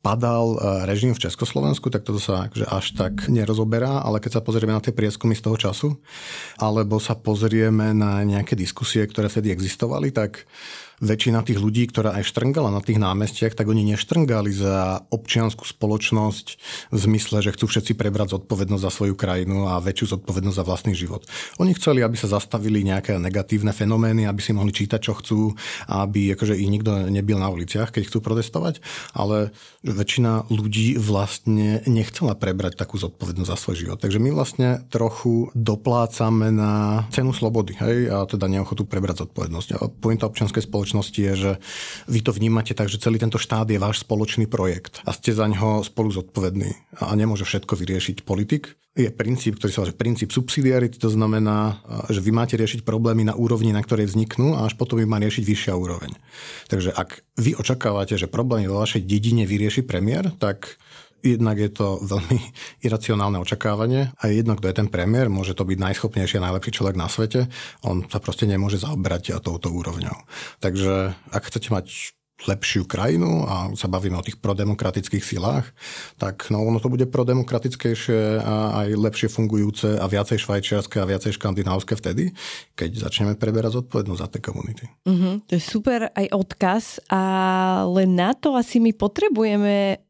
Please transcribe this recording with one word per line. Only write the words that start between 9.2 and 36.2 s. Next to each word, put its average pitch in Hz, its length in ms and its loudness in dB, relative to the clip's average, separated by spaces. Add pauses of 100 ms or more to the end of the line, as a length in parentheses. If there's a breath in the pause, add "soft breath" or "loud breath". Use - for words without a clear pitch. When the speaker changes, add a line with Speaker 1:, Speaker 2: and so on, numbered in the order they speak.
Speaker 1:
vtedy 107 240 0
existovali, 117 600 -2
tak 107 360 -4 (520 loud breath)
väčšina 110 400 2
tých 110 160 0
ľudí, 107 320 2
ktorá 107 320 0
aj 101 80 -2
štrngala 135 400 0
na 101 160 0
tých 107 160 2
námestiach, 104 560 0
tak 107 160 2
oni 107 160 4
neštrngali 110 640 2
za 95 560 0
občiansku 113 560 0
spoločnosť 107 800 0 (460 loud breath)
v 110 80 2
zmysle, 107 400 2
že 107 160 0
chcú 107 160 0
všetci 110 240 0
prebrať 104 400 -2
zodpovednosť 98 480 -2
za 92 80 0
svoju 101 240 0
krajinu 92 480 0
a 90 160 0
väčšiu 95 400 -2
zodpovednosť 95 400 -2
za 90 80 0
vlastný 92 240 0
život. 87 320 -6 (320 loud breath)
Oni 185 160 4
chceli, 147 320 4
aby 117 160 0
sa 107 80 0
zastavili 104 560 2
nejaké 95 320 0
negatívne 101 560 0
fenomény, 110 560 2
aby 101 160 -2
si - 80 0
mohli 104 240 0
čítať, 107 240 0
čo 107 160 -2
chcú, 107 400 0 (320 loud breath)
aby 98 480 2
akože 107 160 0
ich 98 160 2
nikto 101 400 0
nebil 101 320 2
na 95 80 2
uliciach, 92 480 -4
keď 104 160 -2
chcú 113 80 0
protestovať, 110 640 -2 (320 loud breath)
ale 104 400 0 (300 loud breath)
väčšina 110 640 0
ľudí 110 480 0
vlastne 107 880 0
nechcela 113 480 2
prebrať 92 420 -2
takú - 240 -4
zodpovednosť 87 500 -4
za 90 80 -2
svoj - 180 -4 (100)
život. 90 160 -8
Takže 104 160 0
my 123 160 2
vlastne 127 560 0
trochu 117 640 0
doplácame 110 1000 2